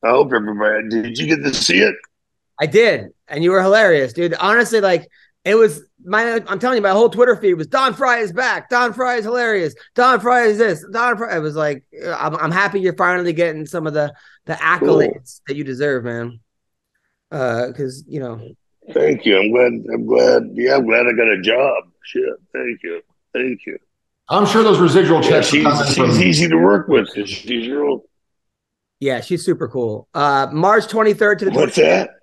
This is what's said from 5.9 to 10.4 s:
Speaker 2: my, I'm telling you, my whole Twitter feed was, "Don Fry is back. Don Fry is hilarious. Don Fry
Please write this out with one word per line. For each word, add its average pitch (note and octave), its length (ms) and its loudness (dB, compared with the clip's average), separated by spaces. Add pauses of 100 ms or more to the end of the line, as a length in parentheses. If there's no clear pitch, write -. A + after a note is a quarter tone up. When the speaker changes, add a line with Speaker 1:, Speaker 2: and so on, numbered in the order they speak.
Speaker 2:
my, A3+ 420 -2
I'm G3+ 140 -6
telling B3+ 160 0
you, G#3+ 60 0
my G3 80 2
whole G#3+ 180 4
Twitter A#3+ 260 4
feed F#3 200 2
was, D#3 120 -6
"Don C4 280 0
Fry B3 240 0
is G#3+ 120 -4
back. G3+ 400 -4
Don A#3+ 220 0
Fry B3 240 -2
is A3 80 -4
hilarious. A3+ 500 -2 (220)
Don B3 240 4
Fry A#3+ 240 2